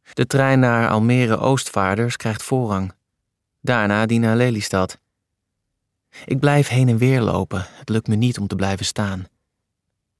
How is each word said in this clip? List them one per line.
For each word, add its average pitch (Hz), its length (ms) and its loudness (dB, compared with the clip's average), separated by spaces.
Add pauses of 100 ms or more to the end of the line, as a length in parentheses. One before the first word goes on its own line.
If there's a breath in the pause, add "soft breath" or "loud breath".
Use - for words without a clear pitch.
(140 loud breath)
De - 140 -2
trein 135 320 4
naar 117 300 4
Almere 117 480 2
Oostvaarders 113 800 -2
krijgt 113 260 -6
voorrang. 104 500 -4 (680)
Daarna 107 440 0
die 117 140 0
naar 113 160 2
Lelystad. 107 640 -2 (1300 loud breath)
Ik 135 140 -2
blijf 143 280 4
heen 127 220 2
en 113 80 2
weer 127 240 2
lopen. 95 480 -2
Het - 200 -20
lukt 110 180 -2
me 110 80 0
niet 113 240 -2
om 101 80 -4
te 98 80 -6
blijven 98 300 -2
staan. 95 400 -6 (960)